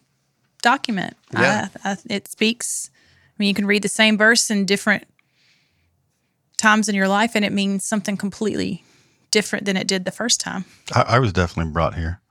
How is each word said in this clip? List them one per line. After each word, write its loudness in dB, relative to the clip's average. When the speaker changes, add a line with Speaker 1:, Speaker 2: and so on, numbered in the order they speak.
Speaker 1:
document. -2
Speaker 2:
Yeah. 2
Speaker 1:
I, -2
I, -6
it -6
speaks. -2
I -20
mean, 2
you 2
can -2
read 2
the -2
same 4
verse 4
in 0
different 0
times 2
in -2
your 2
life, 2
and 0
it -2
means -2
something -4
completely -4
different 0
than 0
it -4
did 0
the -6
first -2
time. -8
Speaker 3:
I, 4
I 2
was 2
definitely 0
brought 0
here. -4